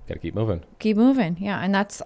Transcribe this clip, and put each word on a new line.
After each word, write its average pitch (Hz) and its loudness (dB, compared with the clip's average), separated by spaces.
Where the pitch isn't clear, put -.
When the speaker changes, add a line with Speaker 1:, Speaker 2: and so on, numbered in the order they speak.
Speaker 1:
Gotta - -8
keep 82 -6
moving. 101 -2
Speaker 2:
keep 214 0
moving. 233 4
Yeah. 196 -4
And 196 0
that's, 202 -2